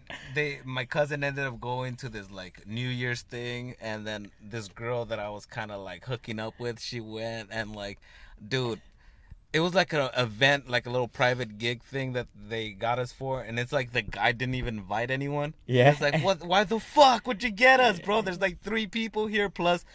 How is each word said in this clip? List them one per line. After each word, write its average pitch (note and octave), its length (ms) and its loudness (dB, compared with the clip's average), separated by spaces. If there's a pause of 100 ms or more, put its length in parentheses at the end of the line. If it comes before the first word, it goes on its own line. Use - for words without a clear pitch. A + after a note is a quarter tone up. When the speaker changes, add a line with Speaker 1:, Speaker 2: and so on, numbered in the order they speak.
(340)
Speaker 1:
they, C#3+ 300 -2
my C3 200 -6
cousin D3 400 0
ended C#3 200 -2
up A#2+ 160 -6
going B2 360 -4
to B2+ 120 -10
this, G#2 220 -12
like, F#2 380 -14
New A#2+ 200 -4
Year's B2 340 -4
thing, A#2+ 580 -10
and G#2+ 260 -8
then G#2 240 -8 (100)
this G#2+ 280 -10
girl A#2 380 -6
that A2 120 -4
I G#2 120 -6
was G#2 160 -12
kinda, G#2 320 -8
like, F#2+ 260 -12
hooking A#2+ 340 -6
up A2 220 -6
with, A#2+ 200 -6
she A#2+ 200 -8
went, A2 500 -8
and, A2 240 -6
like, G2+ 240 -10 (480)
dude, A#2+ 340 -2 (720)
it D#3 80 2
was, F3 140 0
like, F3+ 180 4
a C#3 240 0
event, B2+ 540 2
like, B2 160 0
a B2 40 -6
little B2 180 0
private B2 500 0
gig A#2 240 -4
thing C3 300 -6
that B2 160 -4 (200)
they A2 220 -4
got A2+ 300 -2
us B2 120 -4
for, C3 300 -6
and A2+ 160 -6
it's, B2 140 -4
like, B2+ 200 -2
the B2 100 0
guy G2+ 300 0
didn't B2+ 220 -2
even A#2 240 -4
invite G#2 320 -4
anyone. C#3+ 440 -4 (120)
Speaker 2:
Yeah. B2+ 240 8
Speaker 1:
It's C#3+ 100 4
like, D3 220 2
"What, F3+ 220 0
why F#3 180 4
the G#3+ 160 0
fuck C4 480 6
would A#3 160 -4
you A#3+ 80 -2
get B3+ 300 8
us, G#3+ 180 6
bro? G#3 240 0
There's, F#3 180 -4
like, F#3 220 -2
three A3 240 -2
people G#3+ 400 -2
here, G#3 240 0
plus F3 340 2 (100)